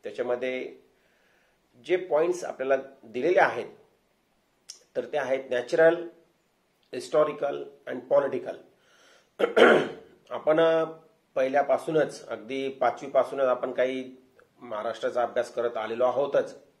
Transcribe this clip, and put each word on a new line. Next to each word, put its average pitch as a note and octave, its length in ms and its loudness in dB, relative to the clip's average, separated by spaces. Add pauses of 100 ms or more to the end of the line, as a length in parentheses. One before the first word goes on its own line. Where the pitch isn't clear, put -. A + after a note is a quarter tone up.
त्याच्यामध्ये B2 720 -4 (1080)
जे E3+ 100 2
पॉइंट्स F3 480 0
आपल्याला C3 320 0 (280)
दिलेले B2+ 360 2
आहेत A#2 260 2 (1300)
तर A#2+ 160 -4
ते D3 60 -2
आहेत C3+ 340 -2
natural, D#3+ 440 4 (1000)
historical C#3+ 680 0 (320)
and B2+ 180 -8
political. C3+ 480 0 (840)
<clears throat> - 920 2
आपण D3+ 300 0 (760)
पहिल्यापासूनच, C#3 920 0
अगदी A#2+ 400 -6 (140)
पाचवीपासूनच C3 680 0
आपण B2+ 240 -2
काही C3 320 -2 (580)
महाराष्ट्राचा A#2 600 -4
अभ्यास A#2 300 -2
करत A#2 240 -2
आलेलो A2+ 280 0
आहोतच. C3 480 0 (260)